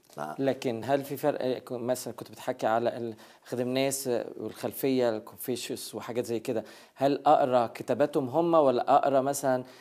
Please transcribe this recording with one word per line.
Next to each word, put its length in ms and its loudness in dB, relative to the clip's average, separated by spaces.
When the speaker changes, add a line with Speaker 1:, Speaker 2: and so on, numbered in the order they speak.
Speaker 1:
ف- 40 -12
Speaker 2:
لكن 460 0
هل 180 2
في 140 -8
فرق، 240 0
آه، 180 0
ك-، 120 -14
مثلًا 420 -4
كنت 180 -14
بتحكي 360 -4
على 300 2
ال-، 180 -6
خدم 220 -2
ناس، 400 -2
آه، 180 0
والخلفية 720 0
الكونفوشيوس 840 -6
وحاجات 300 -4
زي 140 -2
كده، 240 -4
هل 300 2
أقرأ 420 4
كتاباتهم 600 0
هم 240 2
ولا 420 6
أقرأ 260 4
مثلًا 420 0